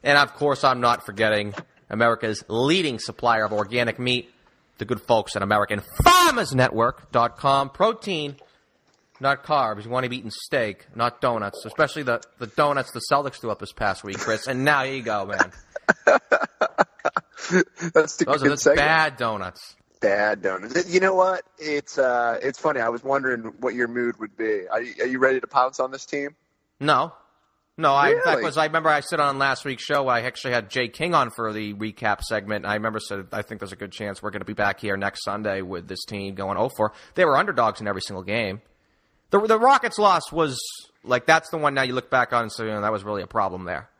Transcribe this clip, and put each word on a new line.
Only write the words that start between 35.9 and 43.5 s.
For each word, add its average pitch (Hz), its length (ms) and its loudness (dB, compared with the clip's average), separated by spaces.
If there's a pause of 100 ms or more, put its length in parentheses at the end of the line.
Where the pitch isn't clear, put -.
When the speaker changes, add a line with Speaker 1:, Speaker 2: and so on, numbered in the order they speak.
Speaker 1:
team 98 300 -8
going 95 240 -4
oh 117 120 0
four." 107 240 -2 (200)
They 180 100 2
were 143 140 4
underdogs 123 420 0
in 107 80 -6
every 95 140 -4
single 95 220 -10
game. 104 400 -4 (640)
The, 196 120 4
the 220 180 4
Rockets 247 400 4
loss 185 320 4
was, 151 280 0 (440)
like, 123 240 0
that's 160 240 4
the 165 80 -4
one 147 160 0
now 135 80 2
you 127 100 -2
look 127 160 -4
back 123 240 2
on 120 80 4
and 110 100 -4
say, 117 120 -8
"You 110 80 -4
know, 104 100 -4
that 107 100 0
was 101 120 -4
really 104 180 -4
a 92 60 -10
problem 92 380 -2